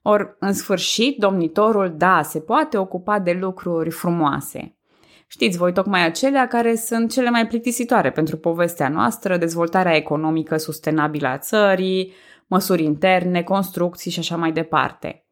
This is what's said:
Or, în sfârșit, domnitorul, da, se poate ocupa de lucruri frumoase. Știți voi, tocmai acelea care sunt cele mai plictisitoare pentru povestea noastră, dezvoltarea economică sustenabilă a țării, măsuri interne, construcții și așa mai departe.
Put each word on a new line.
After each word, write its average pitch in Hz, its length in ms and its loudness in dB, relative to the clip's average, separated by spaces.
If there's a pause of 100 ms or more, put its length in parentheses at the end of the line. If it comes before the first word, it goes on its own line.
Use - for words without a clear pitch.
Or, 202 360 0
în 196 140 -2
sfârșit, 208 680 -2
domnitorul, 196 760 2
da, 170 260 4
se 151 180 -8
poate 285 380 0
ocupa 190 400 -2
de 175 220 0
lucruri 175 500 -4
frumoase. 160 800 -2 (580)
Știți 190 300 0
voi, 180 140 2
tocmai 185 340 2
acelea 254 400 0
care 233 280 0
sunt 226 360 -2
cele 247 200 0
mai 233 160 2
plictisitoare 233 640 0
pentru 156 260 -2
povestea 170 520 0
noastră, 175 480 0
dezvoltarea 170 600 2
economică 156 600 0
sustenabilă 151 720 -2
a 131 100 -4
țării, 185 760 2 (340)
măsuri 185 360 2
interne, 180 600 2
construcții 180 680 -2
și 170 80 -6
așa 170 180 -4
mai 165 160 -2
departe. 156 680 -2 (120)